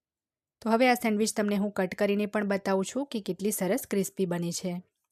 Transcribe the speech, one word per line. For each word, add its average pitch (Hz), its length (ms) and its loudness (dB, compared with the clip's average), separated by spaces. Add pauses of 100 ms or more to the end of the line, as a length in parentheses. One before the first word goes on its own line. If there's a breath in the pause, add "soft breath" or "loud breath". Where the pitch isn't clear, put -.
(600)
તો 226 80 -2
હવે 233 200 6
આ 247 40 8
સેન્ડવિચ 220 440 0
તમને 208 180 2
હું 202 160 0
કટ 185 240 -2
કરીને 208 300 2
પણ 208 220 -2
બતાવું 196 380 0
છું 269 200 -4
કે 226 160 -6
કેટલી 190 300 -4
સરસ 202 360 0
ક્રિસ્પી 196 380 -2
બની 175 260 -2
છે. 180 300 -6 (300)